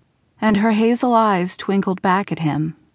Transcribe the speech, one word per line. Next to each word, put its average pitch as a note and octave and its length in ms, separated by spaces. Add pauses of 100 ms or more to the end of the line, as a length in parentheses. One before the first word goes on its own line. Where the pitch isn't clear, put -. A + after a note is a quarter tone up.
(400)
and G#3+ 180
her A3 140
hazel A#3 420
eyes G3+ 440
twinkled F#3+ 440
back G3 300
at D#3+ 80
him. D#3 380 (180)